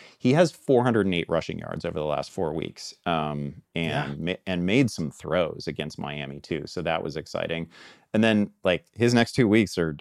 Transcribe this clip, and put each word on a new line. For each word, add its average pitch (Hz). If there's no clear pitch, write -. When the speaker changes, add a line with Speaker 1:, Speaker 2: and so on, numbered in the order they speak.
Speaker 1:
He 127
has 165
four 123
hundred 113
and 95
eight 85
rushing 82
yards 80
over 85
the 76
last 71
four 80
weeks, -
um, 76
and 73
Speaker 2:
Yeah. 92
Speaker 1:
ma-, -
and 90
made 113
some 78
throws -
against 76
Miami 71
too. 73
So -
that 82
was 76
exciting. 82
And 107
then, 107
like, 90
his 120
next 117
two 120
weeks 104
are, 80